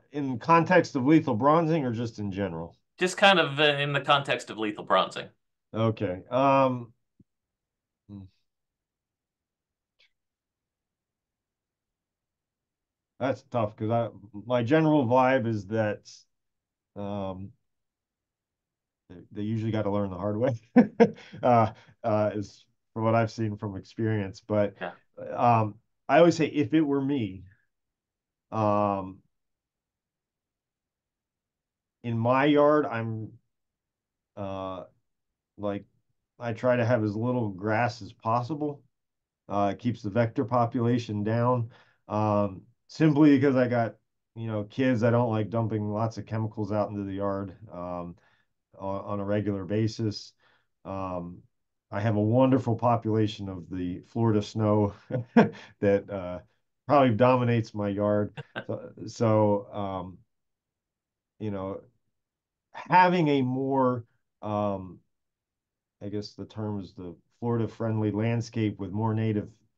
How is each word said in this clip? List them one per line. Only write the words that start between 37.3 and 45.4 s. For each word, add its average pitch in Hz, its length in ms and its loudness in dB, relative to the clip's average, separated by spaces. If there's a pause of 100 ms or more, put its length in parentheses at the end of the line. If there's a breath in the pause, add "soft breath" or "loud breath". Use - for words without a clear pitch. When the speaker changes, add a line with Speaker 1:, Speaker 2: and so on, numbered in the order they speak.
Speaker 1:
grass 107 500 -2
as - 120 -16
possible. 143 720 -4 (680)
Uh, 101 240 0
it - 60 -18
keeps 117 200 -2
the 107 80 -6
vector 117 380 0
population 117 800 -2
down. 117 460 0 (380 soft breath)
Um, 104 540 0 (240)
simply 151 500 6
because 135 180 4
I 127 140 4
got, 117 280 -2 (380)
you 113 120 -10
know, 107 180 -4
kids, 127 380 0
I 120 80 4
don't 117 200 2
like 107 200 -2